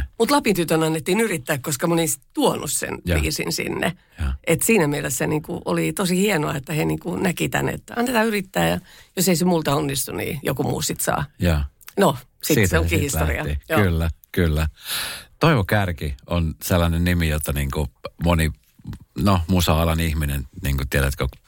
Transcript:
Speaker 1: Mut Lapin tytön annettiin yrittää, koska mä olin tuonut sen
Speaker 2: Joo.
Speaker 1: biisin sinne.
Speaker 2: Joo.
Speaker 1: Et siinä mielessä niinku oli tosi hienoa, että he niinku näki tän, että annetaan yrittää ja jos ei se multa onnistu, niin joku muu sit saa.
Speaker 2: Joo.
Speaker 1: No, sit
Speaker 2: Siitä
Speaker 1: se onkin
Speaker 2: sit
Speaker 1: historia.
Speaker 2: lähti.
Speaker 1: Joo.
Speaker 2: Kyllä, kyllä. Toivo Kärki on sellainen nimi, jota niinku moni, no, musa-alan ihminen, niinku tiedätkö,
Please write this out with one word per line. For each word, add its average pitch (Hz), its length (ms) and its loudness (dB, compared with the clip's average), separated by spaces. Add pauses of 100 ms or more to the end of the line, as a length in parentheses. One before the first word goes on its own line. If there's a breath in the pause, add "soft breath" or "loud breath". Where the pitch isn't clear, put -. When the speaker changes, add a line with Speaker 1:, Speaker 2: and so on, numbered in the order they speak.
(180)
Speaker 1:
Mut 226 120 2
Lapin 285 260 2
tytön 160 260 2
annettiin 160 380 0
yrittää, 165 380 -2
koska 160 280 -4
mä 170 80 2
olin 165 140 2 (240)
tuonut 214 400 0
sen - 320 -4
Speaker 2:
Joo. 78 160 2
Speaker 1:
biisin 78 320 -2
sinne. - 440 -4 (240 loud breath)
Speaker 2:
Joo. 69 100 -2 (160)
Speaker 1:
Et 165 160 2
siinä 202 240 4
mielessä 147 400 -2
niinku 156 380 -4
oli 165 280 -2
tosi 180 240 0
hienoa, 170 400 2
että 143 160 -8
he 156 120 0
niinku 156 320 -4
näki 165 320 -2
tän, 139 200 -2
että - 280 -8
annetaan 233 300 0
yrittää 190 420 -2
ja 180 120 0 (360 loud breath)
jos 190 120 0
ei 180 80 4
se 175 80 0
multa 160 300 2
onnistu, 143 380 -2
niin 98 300 -6
joku - 200 -2
muu - 200 -2
sit - 180 -4
saa. - 240 -2 (140)
Speaker 2:
Joo. 80 200 2 (400)
Speaker 1:
No, 156 180 4 (260)
sit 160 120 0
Speaker 2:
Siitä 101 160 4
Speaker 1:
se 160 80 4
onkin 160 200 2
Speaker 2:
sit 147 60 0
Speaker 1:
historia. - 400 -2
Speaker 2:
lähti. 73 240 -4
Speaker 1:
Joo. 156 120 2
Speaker 2:
Kyllä, 82 280 2 (240)
kyllä. 78 340 2 (760 loud breath)
Toivo 143 240 4
Kärki 87 500 0 (120)
on 82 360 0
sellainen 85 420 2
nimi, 87 240 2
jota 76 240 -2
niinku 71 340 -2 (380)
moni, 82 260 2 (680)
no, 95 300 4
musa-alan 82 520 4
ihminen, 73 440 0 (180)
niinku 67 280 0
tiedätkö, 67 360 0 (220)